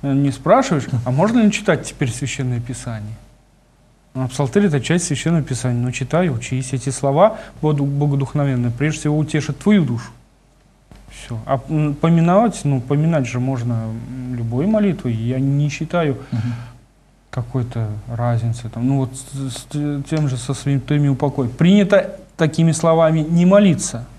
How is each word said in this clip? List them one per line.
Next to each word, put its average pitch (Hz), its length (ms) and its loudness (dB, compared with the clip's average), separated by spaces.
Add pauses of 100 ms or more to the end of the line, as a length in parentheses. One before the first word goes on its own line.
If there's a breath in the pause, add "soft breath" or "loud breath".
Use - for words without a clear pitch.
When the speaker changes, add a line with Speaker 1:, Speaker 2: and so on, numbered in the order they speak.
Speaker 1:
э, 139 100 -2
не 139 180 2
спрашиваешь, 180 580 2 (180)
а 127 40 -2
можно 196 300 2
ли 214 100 6
читать - 340 0
теперь - 260 -4
священное 123 500 -4
писание? 113 540 -10 (1000)
А 127 140 -4
псалтирь — 147 380 2
это 147 140 2
часть 170 260 0
священного 160 360 0
писания. 123 400 -2
Ну, 123 100 -2
читай, 156 360 0
учись. 127 460 -4
Эти 135 160 -4
слова 151 480 2 (240 loud breath)
бог-, 151 180 2
богодухновенные, 139 880 0
прежде 143 300 -2
всего, 151 180 0
утешат 151 400 -2
твою 202 260 4
душу. 120 260 -6 (1000)
Все. - 360 -12
А, 127 220 -2
м, 151 260 0
поминовать, 170 720 2
ну, 139 160 2
поминать 147 460 0
же 120 140 -6
можно, 123 340 -2
м, 117 600 -8
любой 120 320 -2
молитвой. 202 480 0
Я 117 260 -2
не 139 300 2
считаю 156 460 -2 (140 loud breath)
Speaker 2:
Мгм. 120 240 -4 (760 loud breath)
Speaker 1:
какой-то 117 580 -4 (260)
разницы. 117 540 -2
Там, 117 180 -6
ну, 139 120 2
вот 127 180 -2
с, 135 420 -10
с - 120 -14
т-, 147 400 -4
тем 151 180 0
же 127 80 -2
со 120 180 -6
святыми 143 540 0
упокой. 135 400 0
Принято 190 680 4 (200)
такими 165 360 2
словами 160 480 4
не 170 260 4
молиться 180 580 4 (140)